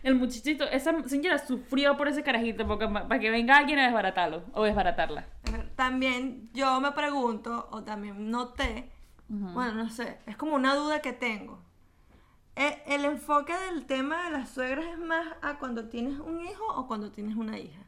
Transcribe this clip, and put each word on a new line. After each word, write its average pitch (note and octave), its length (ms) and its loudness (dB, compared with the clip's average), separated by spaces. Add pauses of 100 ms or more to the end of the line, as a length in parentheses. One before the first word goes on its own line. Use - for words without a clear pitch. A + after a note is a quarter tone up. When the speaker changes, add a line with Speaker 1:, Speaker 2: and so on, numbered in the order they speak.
Speaker 1:
el C4 120 6
muchachito, C#4 500 2
esa C#4 420 2
señora C#4+ 320 2
sufrió C#4 600 2
por C#4+ 100 2
ese D4 140 0
carajito, A#3 440 0
porque G#3 220 0
pa-, G3+ 180 -2
pa' C4 120 2
que A3 120 2
venga A#3 280 8
alguien C#4+ 220 4
a C4 40 6
desbaratarlo, F#3 600 2 (100)
o G#3+ 100 2
desbaratarla. F3 600 2 (200)
Speaker 2:
A A3 40 2
ver, A3+ 260 -4
también C4 760 0
yo C4 260 2
me C#4 120 2
pregunto, B3 760 -2
o F#3 140 -8
también G#3 460 -6
noté, B3 600 -4 (380)
Speaker 1:
Ujú. G3+ 240 -4
Speaker 2:
bueno, A#3+ 220 -2
no A3+ 160 -2
sé, A3+ 260 -8 (100)
es G#3+ 120 -12
como D4+ 160 0
una C4 200 4
duda D4+ 280 0
que C4 100 -4
tengo. G#3 480 -6 (960)
¿E-, C#4+ 300 0
el C#4+ 180 0
enfoque D4 480 2 (180)
del D#4+ 140 -4
tema C#4+ 400 -2
de F4 60 -4
las C4+ 180 -4
suegras C4+ 380 -4
es E4+ 120 -8
más E4 280 -2 (160)
a C#4+ 160 -6
cuando A3+ 320 -6
tienes B3+ 280 -4
un E4 220 -6
hijo G#4 240 -8 (120)
o C4 120 -4
cuando G#3 240 -6
tienes G#3+ 240 -6
una A3 220 -4
hija? F#3 300 -14